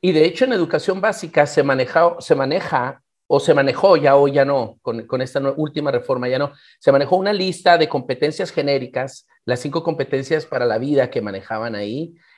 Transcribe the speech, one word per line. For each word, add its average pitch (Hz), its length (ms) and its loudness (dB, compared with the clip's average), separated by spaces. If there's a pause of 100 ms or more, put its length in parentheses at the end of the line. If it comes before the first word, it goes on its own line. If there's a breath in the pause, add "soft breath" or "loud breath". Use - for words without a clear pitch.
y 185 120 2
de 156 120 4
hecho 180 220 0
en 262 80 -2
educación 185 460 -2
básica 170 460 0
se - 160 0
maneja, 139 580 2
se - 140 0
maneja 139 680 -2 (260)
o 139 120 2
se 160 140 2
manejó 160 420 4
ya, 143 200 4
o 143 120 6
ya 139 160 2
no, 135 380 -2
con, 113 240 -8
con 127 160 -4
esta 131 180 -4
nue-, 139 160 -2
última 147 340 -4
reforma 123 380 -2
ya 131 100 -2
no, 143 140 -4 (280 soft breath)
se 139 120 4
manejó 139 240 4
una 196 160 0
lista 180 460 2
de 156 100 2
competencias 143 600 -4
genéricas, 135 760 -4 (180)
las 123 160 -2
cinco 156 220 -4
competencias 143 600 -2
para 123 220 -4
la 113 120 0
vida 135 320 0
que 117 120 -4
manejaban 107 520 -8
ahí, 117 400 -8 (240 soft breath)